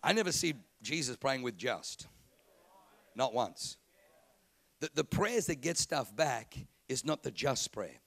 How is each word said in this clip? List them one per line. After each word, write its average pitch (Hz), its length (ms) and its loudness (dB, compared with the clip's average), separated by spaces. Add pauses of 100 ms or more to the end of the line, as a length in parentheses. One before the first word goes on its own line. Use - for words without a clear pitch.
I 170 100 6
never 208 180 4
see 160 220 2 (300)
Jesus 127 320 -2
praying 135 260 0
with 120 160 -4
just. 101 500 -4 (1080)
Not 120 180 2
once. 113 440 -2 (1000)
The, 156 140 -4
the 151 100 2
prayers 208 440 2
that 151 140 0
get 165 160 0
stuff 135 380 0
back 123 420 0 (300)
is 131 160 -2
not 151 200 0
the 131 80 -4
just 135 400 0
prayer. 87 360 -8